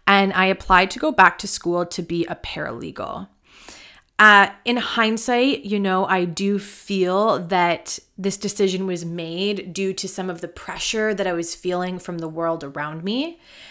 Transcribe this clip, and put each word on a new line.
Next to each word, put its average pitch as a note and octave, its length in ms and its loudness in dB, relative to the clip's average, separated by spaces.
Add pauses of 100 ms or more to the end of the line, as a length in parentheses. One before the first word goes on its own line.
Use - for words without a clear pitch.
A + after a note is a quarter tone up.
and G3 260 4
I F#3+ 140 2
applied F#3+ 460 4
to - 60 -10
go - 140 0
back F#3+ 260 6
to - 80 -8
school F3 400 -2
to F3 160 -8
be E3+ 240 -4
a - 80 -10
paralegal. - 920 -10 (920)
Uh, G#3 300 10 (160)
in A#3+ 120 0
hindsight, A#3+ 880 0
you G3+ 140 -2
know, F#3+ 260 2
I F3+ 200 2
do G3 340 0
feel F#3+ 880 0
that F3 520 0 (200)
this F#3+ 180 -2
decision F#3+ 500 -2
was F3 180 -6
made F3 680 -6
due F#3+ 220 -4
to F#3+ 140 -6
some F#3 200 -6
of E3+ 120 -8
the F3 80 -8
pressure - 680 -4
that F#3+ 120 -4
I F3+ 60 -2
was E3+ 220 -4
feeling F3+ 440 -4
from F3 200 -8
the E3 100 -8
world E3 360 -4
around D3+ 400 -8
me. C4+ 360 -6 (300)